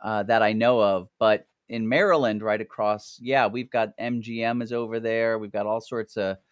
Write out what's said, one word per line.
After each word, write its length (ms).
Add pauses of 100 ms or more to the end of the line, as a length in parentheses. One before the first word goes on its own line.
uh, 220
that 180
I 120
know 280
of, 280 (100)
but 260 (240)
in 180
Maryland, 540
right 200
across, 600
yeah, 240
we've 240
got 300
M 220
G 200
M 200
is 100
over 300
there. 360
We've 140
got 160
all 140
sorts 360
of 200 (140)